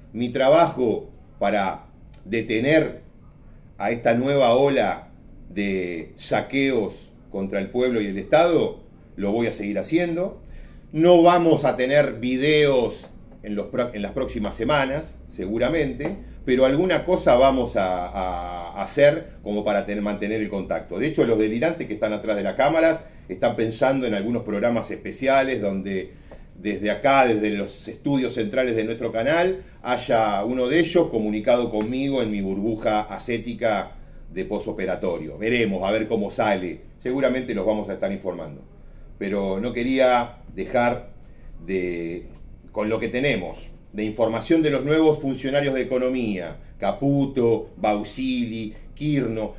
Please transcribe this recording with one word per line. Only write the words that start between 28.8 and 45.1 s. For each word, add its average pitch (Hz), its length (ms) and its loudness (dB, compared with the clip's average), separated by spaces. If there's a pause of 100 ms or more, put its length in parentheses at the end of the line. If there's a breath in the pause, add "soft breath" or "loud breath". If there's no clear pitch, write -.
nuestro 117 280 -4
canal, 165 520 0 (180 loud breath)
haya 110 640 0
uno 123 240 0
de 151 120 2
ellos 165 280 2
comunicado 107 640 0
conmigo 127 500 -2
en 110 80 -2
mi 104 120 -2
burbuja 107 600 0
ascética 107 920 -4 (380 soft breath)
de 92 140 -6
posoperatorio. 90 920 -4
Veremos, 104 460 0
a 98 80 0
ver 110 160 0
cómo 104 220 -2
sale. 95 520 -2 (180)
Seguramente 127 560 -2
los 95 100 -4
vamos 104 240 0
a 98 40 -6
estar 95 180 -4
informando. 87 500 -8 (560 soft breath)
Pero 98 420 -2
no 117 140 -4
quería 123 640 2 (160)
dejar 120 560 0 (560 soft breath)
de, 87 600 -4 (440)
con 107 180 -4
lo 110 100 0
que 117 80 -2
tenemos, 113 640 -4 (200)
de 104 120 -6
información 113 580 2
de 151 80 2
los 135 160 0
nuevos 151 340 4